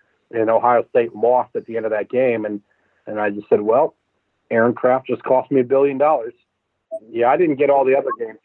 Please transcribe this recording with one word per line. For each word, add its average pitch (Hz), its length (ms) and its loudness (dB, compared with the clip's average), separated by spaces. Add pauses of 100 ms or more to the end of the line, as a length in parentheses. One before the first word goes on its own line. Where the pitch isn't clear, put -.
(300)
and 113 180 0
Ohio 113 420 2
State 117 260 -2
lost 117 400 0
at 107 100 -8
the 113 100 -10
end 110 80 -4
of 107 60 -6
that 107 200 -4
game. 123 340 0
And, 104 160 -8 (460)
and 107 120 -8
I 104 120 -2
just 101 180 -10
said, 110 120 2
"Well, 117 340 0 (560)
Aaron 117 240 2
Kraft 127 340 0
just 123 160 -6
cost 131 260 0
me 139 100 2
a 123 40 0
billion 135 340 0
dollars." 135 360 0 (760)
Yeah, 117 180 0
I 139 80 2
didn't 160 200 0
get 139 140 2
all 139 140 2
the 131 120 2
other 135 140 -2 (100)
games 110 240 -10